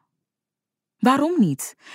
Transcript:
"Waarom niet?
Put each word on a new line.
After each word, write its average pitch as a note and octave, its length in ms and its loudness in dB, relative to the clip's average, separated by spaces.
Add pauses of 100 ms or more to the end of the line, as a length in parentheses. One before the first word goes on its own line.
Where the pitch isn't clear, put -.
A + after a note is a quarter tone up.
(1000)
"Waarom C#4+ 420 0
niet? D#3 360 -2 (180)